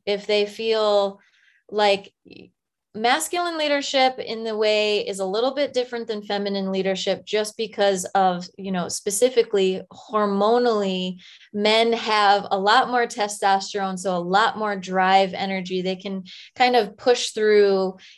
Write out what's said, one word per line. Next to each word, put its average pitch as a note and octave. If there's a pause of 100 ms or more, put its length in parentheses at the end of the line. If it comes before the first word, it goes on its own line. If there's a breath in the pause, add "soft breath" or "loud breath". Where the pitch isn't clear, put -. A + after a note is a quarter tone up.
if G3+
they G#3
feel G#3 (500 soft breath)
like G3+ (840)
masculine D#4+
leadership C#4
in A3+
the A3
way G#3+
is G3
a F#3+
little A3+
bit C#4
different A#3+
than G#3+
feminine G3+
leadership, F#3+
just G#3+
because G3+ (120)
of, F3+ (100)
you F#3+
know, F3
specifically G3+ (100)
hormonally, G3+ (300 loud breath)
men A3
have G#3
a G3+
lot A3+
more A#3+
testosterone, G3
so F#3
a -
lot F#3+
more G#3+
drive F#3
energy. F#3
They F#3
can F#3+ (320 loud breath)
kind B3
of G#3
push -
through G3+ (220 loud breath)